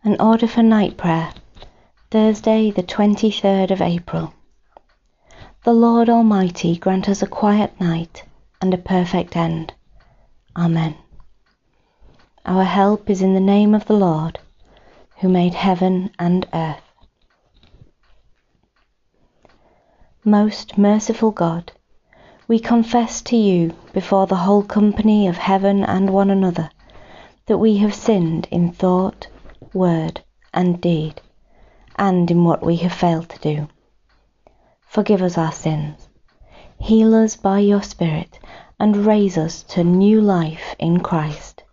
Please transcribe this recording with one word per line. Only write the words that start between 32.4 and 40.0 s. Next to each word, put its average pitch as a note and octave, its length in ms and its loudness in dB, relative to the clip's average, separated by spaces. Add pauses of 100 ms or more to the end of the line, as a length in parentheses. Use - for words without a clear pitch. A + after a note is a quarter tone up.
what E3+ 180 2
we E3+ 140 0
have F3 160 -4
failed E3+ 380 -2
to - 100 -20
do. D3+ 300 -6 (1160)
Forgive G3+ 360 0
us F3+ 160 -2
our D#3+ 160 -2
sins, D3+ 560 -8 (680)
heal A3 380 2
us A3 220 2
by G3 220 -2
your G3+ 220 2
Spirit, E3 560 -6 (440)
and G#3 240 0
raise G3+ 320 2
us D#3+ 260 -6
to - 220 -4
new G3 340 4